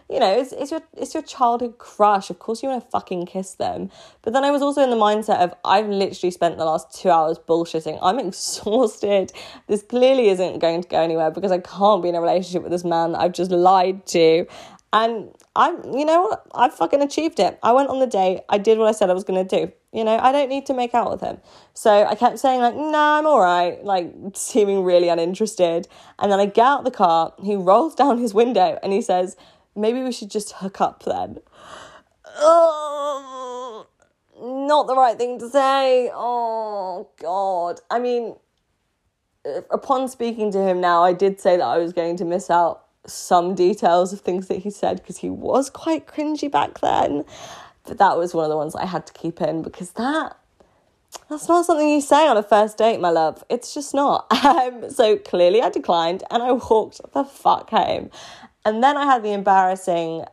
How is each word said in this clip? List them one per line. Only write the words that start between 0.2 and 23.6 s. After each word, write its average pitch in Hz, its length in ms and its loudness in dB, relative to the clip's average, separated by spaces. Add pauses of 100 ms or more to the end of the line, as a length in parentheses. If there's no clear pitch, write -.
it's, 269 140 -4
it's 285 180 -8
your, 320 100 -6 (160)
it's - 160 -10
your 320 100 -6
childhood 240 540 -2
crush. 208 540 0
Of 180 80 -12
course 226 240 -8
you 269 80 -4
wanna 247 100 -4
fucking 185 460 -8
kiss 190 280 -10
them. - 360 -8 (320)
But 226 100 -6
then 269 120 0
I 285 60 2
was 285 120 0
also 285 200 0
in 262 80 2
the 233 60 0
mindset 214 440 0
of, 175 140 0 (100)
I've 214 240 2
literally 196 420 -2
spent 170 260 -2
the - 80 -4
last 160 340 -4
two 190 120 0
hours 165 280 2
bullshitting. 165 640 -4
I'm 190 180 0
<laughs> 226 80 -4
exhausted. 208 1080 -2 (340)
This 208 160 -2
clearly 254 480 4
isn't 180 280 -2
going 165 240 0
to - 60 -10
go 160 120 0
anywhere 160 300 0
because 180 220 -4
I 180 60 0
can't 185 440 2
be 175 60 -2
in 175 60 -2
a 170 60 -2
relationship 170 420 -2
with - 100 -6
this 175 120 -4
man 165 280 0
that - 80 -4
I've 180 120 0
just 180 180 -4
lied 185 560 2
to. 165 400 4 (480)
And 220 360 0 (260)
I'm, 302 260 2 (120)
you 285 100 -2
know 320 180 4
what? - 320 -4
I 254 140 4
fucking 311 320 0
achieved 302 400 -2
it. 180 220 0
I 226 100 2
went 269 160 4
on 269 100 -4
the 262 80 2
date. 190 420 0
I 208 100 0
did 214 200 2
what 220 100 2
I 214 40 2
said 208 160 0
I 180 60 2
was 190 100 -6
gonna 185 200 -2
do. 185 280 -2 (220)
You 220 100 -4
know, 220 140 0
I 254 140 2
don't 285 160 0
need 269 180 -6
to 277 80 -2
make 247 200 -4
out 220 160 0
with - 100 -6
him. - 180 -8 (360)
So 208 320 4
I 190 80 -2
kept 226 240 0
saying, 262 240 0
like, 240 120 0
"Nah, 302 440 2
I'm 302 80 0
all 294 140 4
right," 175 440 2